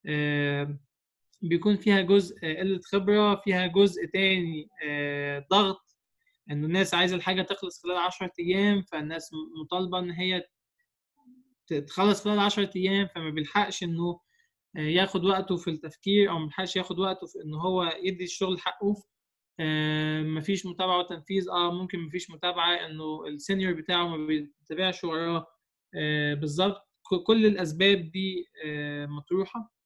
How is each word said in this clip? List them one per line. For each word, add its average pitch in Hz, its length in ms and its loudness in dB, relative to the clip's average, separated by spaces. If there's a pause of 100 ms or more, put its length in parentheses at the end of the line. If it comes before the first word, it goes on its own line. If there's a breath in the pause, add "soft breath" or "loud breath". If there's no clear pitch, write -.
آه، 147 720 0 (600)
بيكون 190 340 2
فيها 196 260 4
جزء، 185 420 4
آه، 160 160 -4
قلة 190 240 0
خبرة، 208 520 4
فيها 185 320 0
جزء 180 380 4
تاني، 180 640 0 (140)
آه، 143 680 -4
ضغط، 190 460 2 (540)
إنه 147 160 -2
الناس 185 260 2
عايزة 180 220 2
الحاجة 185 260 -2
تخلص 185 420 -6
خلال 175 140 -2
عشرة 180 420 -4
أيام، 196 420 2
فالناس 160 520 -8
م-، 160 280 -10
مطالبة 180 380 -4
إن 180 120 -4
هي 180 320 -2 (1200)
ت-، - 60 -4
تخلص 185 500 2
خلال 208 160 2
عشرة 202 360 2
أيام، 190 400 2
فما 160 140 -6
بيلحقش 160 540 -2
إنه، 175 360 -2 (580)
آه، - 20 -8
ياخد 175 460 0
وقته 190 320 2
في 175 120 -6
التفكير، 190 600 2
أو 170 100 -2
ما 156 60 -2
بيلحقش 185 300 -6
ياخد 185 240 -2
وقته 185 280 -2
في 190 180 -14
إن 151 80 -8
هو 175 400 0 (100)
يدي 180 200 -2
الشغل 180 360 -2
حقه. 202 360 -2 (640)
آه، 156 640 0
مفيش 156 440 -2
متابعة 185 340 0
وتنفيذ، 180 500 -4
آه، 175 240 0
ممكن 180 260 -6
مفيش 170 320 -8
متابعة، 175 420 0 (120)
إنه 156 420 -8
السينيور 185 460 -2
بتاعه 175 340 -2 (100)
ما 156 100 -4
بيتابعش 160 760 -4
وراه. 165 440 -2 (480)
آه، 151 380 0
بالظبط، 156 560 -2 (220)
ك-، 180 160 0
كل 220 180 6
الأسباب 185 680 4
دي، 185 340 -4 (200)
آه، 147 400 -6
مطروحة. 185 680 -4 (100)